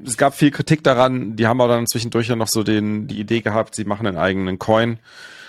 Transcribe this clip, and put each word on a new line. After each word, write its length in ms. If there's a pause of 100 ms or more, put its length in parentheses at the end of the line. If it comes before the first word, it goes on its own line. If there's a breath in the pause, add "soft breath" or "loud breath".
es 120
gab 180
viel 160
Kritik 320
daran, 540
die 100
haben 140
auch 80
dann 180
zwischendurch 400
ja 80
noch 140
so 140
den, 440
die 120
Idee 200
gehabt, 360
sie 100
machen 200
einen 120
eigenen 420
Coin, 380 (520 loud breath)